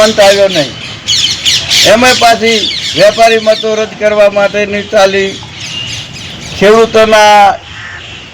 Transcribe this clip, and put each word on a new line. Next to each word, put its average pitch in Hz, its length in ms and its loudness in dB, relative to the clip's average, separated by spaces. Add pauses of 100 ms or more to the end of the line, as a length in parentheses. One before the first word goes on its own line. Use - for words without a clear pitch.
અંત 220 220 0
આવ્યો 196 300 2
નહીં. 262 160 -2 (1200)
એમાંય 247 280 2
પાછી 226 380 2 (400)
વેપારી 220 480 4
મતો 220 300 0
રદ 214 220 -4
કરવા 208 380 2
માટેની 202 560 -2
ચાલી, 196 360 2 (1300)
ખેડૂતોના 214 1000 4 (760)